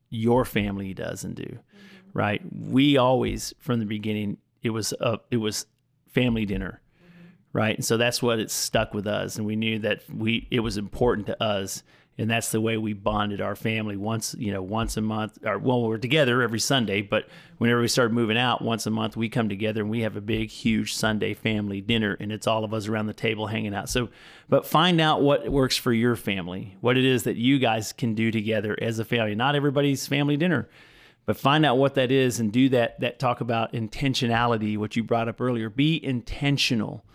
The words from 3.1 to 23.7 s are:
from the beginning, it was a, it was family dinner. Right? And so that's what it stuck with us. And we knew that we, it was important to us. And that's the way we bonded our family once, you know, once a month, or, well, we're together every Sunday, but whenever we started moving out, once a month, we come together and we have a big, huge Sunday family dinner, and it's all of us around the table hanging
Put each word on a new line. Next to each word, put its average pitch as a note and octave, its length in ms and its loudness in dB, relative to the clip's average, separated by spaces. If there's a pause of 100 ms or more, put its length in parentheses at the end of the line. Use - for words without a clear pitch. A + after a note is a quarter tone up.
from A#2+ 200 -2
the A2 60 -2
beginning, G#2+ 520 -4 (240)
it A#2+ 80 -2
was A2 300 -4
a, A2+ 200 0 (120)
it B2 60 0
was G#2+ 280 -2 (420)
family A#2 380 2
dinner. F#2+ 360 -6 (760)
Right? G#2+ 200 0
And - 100 -4
so A#2 120 2
that's A#2+ 240 0
what A#2 160 0
it G#2+ 140 -4
stuck - 420 -2
with G2+ 140 -4
us. G2 300 -4
And A2 100 -4
we G#2+ 80 -2
knew A2 240 0
that G#2 220 -2 (120)
we, A2 380 0
it B2 80 2
was G#2+ 180 -2
important G#2 500 0
to G2+ 140 -4
us. G2+ 420 -2 (340)
And G#2+ 120 -2
that's A2+ 220 -2
the A2 100 0
way A2 160 0
we A2 160 -2
bonded G#2 480 -2
our G2+ 140 -4
family A2 420 -4
once, A2 400 -4
you G#2 160 -4
know, G2 80 -4
once A2 360 -4
a A2 40 -2
month, A2 440 -4
or, G2+ 120 -2
well, B2 260 0
we're A2 140 0
together B2+ 440 2
every A2+ 180 0
Sunday, G#2+ 420 0
but G#2 260 -2 (300)
whenever A#2+ 240 4
we A#2+ 80 2
started A#2 240 2
moving A2+ 240 2
out, A#2+ 240 2
once A2+ 240 -2
a G#2+ 40 -4
month, A2 280 -4
we A2+ 120 -2
come A2 200 0
together G#2+ 320 -2
and G#2 80 -2
we A2+ 120 0
have G#2+ 140 -2
a G#2+ 60 -8
big, A2 280 -2
huge A2 460 0
Sunday G#2 380 0
family G#2 480 -2
dinner, G#2+ 400 0
and G#2 100 -6
it's G#2+ 160 -6
all A2 160 0
of G#2+ 100 -6
us G#2+ 140 -4
around G#2+ 200 -2
the G#2+ 60 -6
table G#2+ 340 -2
hanging G#2+ 280 -4